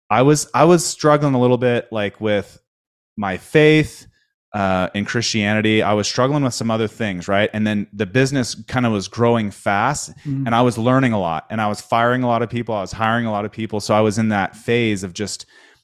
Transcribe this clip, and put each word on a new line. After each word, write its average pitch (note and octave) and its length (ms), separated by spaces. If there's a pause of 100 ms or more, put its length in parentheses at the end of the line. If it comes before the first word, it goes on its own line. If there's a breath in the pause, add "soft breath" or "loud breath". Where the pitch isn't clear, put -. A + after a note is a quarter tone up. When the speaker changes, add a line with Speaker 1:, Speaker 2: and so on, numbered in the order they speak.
(100)
Speaker 1:
I A2+ 120
was, D3 320
I C3+ 100
was E3+ 200
struggling D3 500
a B2 60
little B2 180
bit, A#2+ 320
like, G#2 300
with G#2 400 (560)
my F#2+ 220
faith, D#3 680 (480)
uh, F#2+ 400
in G2+ 120
Christianity. G#2+ 760
I G2+ 120
was G#2 120
struggling C#3 380
with A#2+ 80
some A#2 180
other A2+ 160
things, G2 400
right? G2+ 280
And G#2+ 120
then G#2 280
the G#2 100
business B2+ 500 (140)
kinda B2 220
was G2 180
growing A#2 420
fast, A2+ 640 (140)
Speaker 2:
Mm. C#3 180
Speaker 1:
and A#2 100
I A#2 60
was A#2+ 160
learning B2 380
a G#2 40
lot, E2 300
and A2 100
I G#2+ 100
was G#2 120
firing A#2+ 420
a B2 40
lot A#2 160
of A2 80
people. A#2 240
I G2+ 80
was F2+ 100
hiring A2+ 320
a A2+ 80
lot G#2 140
of G#2 60
people. G#2+ 280
So - 140
I G#2+ 80
was G#2+ 160
in A2 100
that G2+ 260
phase A2+ 500
of F2 100
just, - 320 (380 soft breath)